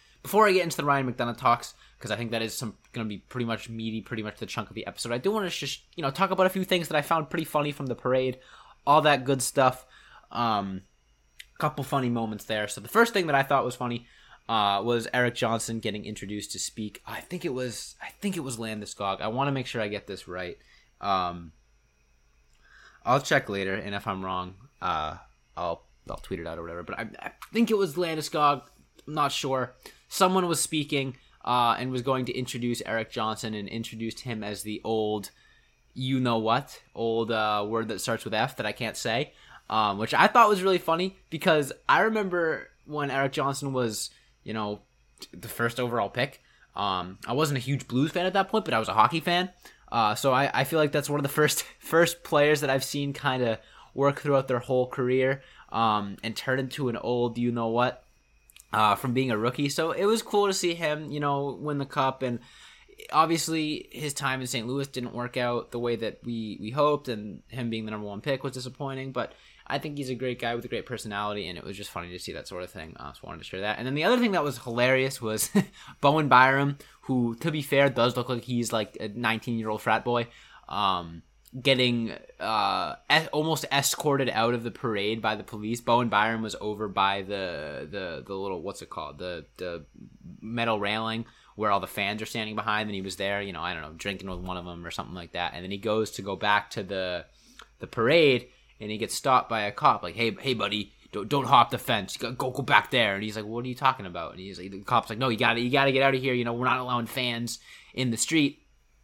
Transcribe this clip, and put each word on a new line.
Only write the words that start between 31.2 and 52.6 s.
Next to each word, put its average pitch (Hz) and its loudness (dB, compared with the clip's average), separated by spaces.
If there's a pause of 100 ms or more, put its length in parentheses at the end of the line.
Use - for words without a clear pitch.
uh, 120 4
and 131 -4
was 127 -2
going 131 0
to 123 -4
introduce 120 -4
Erik 113 -4
Johnson 110 -4
and 104 -6
introduced 113 -8
him 110 -6
as 101 -8
the 107 -8
old, 107 -2 (640)
you 131 0
know 120 2
what, 113 0 (140)
old, 113 0
uh, 107 2
word 113 -2
that 98 -6
starts 113 -2
with 110 -6
F 117 0
that 107 -4
I 104 -2
can't 110 -6
say, 123 -2 (360)
um, 107 2
which 113 -2
I 151 8
thought 233 8
was 185 2
really 190 4
funny 175 0 (120)
because 156 2 (140)
I 151 6
remember 180 0 (160)
when 147 -4
Erik 135 0
Johnson 139 -2
was, 117 -2 (340)
you 110 -8
know, 104 -4 (520)
the 110 -14
first 117 -2
overall 117 0
pick. 131 -4 (340)
Um, 95 -4
I 113 -2
wasn't 143 0
a 123 -4
huge 131 -4
Blues 135 2
fan 180 0
at 185 -2
that 220 2
point, 220 0
but - -2
I 113 4
was 107 -2
a 92 -2
hockey 117 6
fan. 180 2 (420)
Uh, 107 4
so 135 4
I, 127 4
I 131 2
feel 156 0
like 151 4
that's 147 0
one 143 2
of 143 -2
the 139 0
first, - 2
<laughs> - -20
first 165 4
players 147 6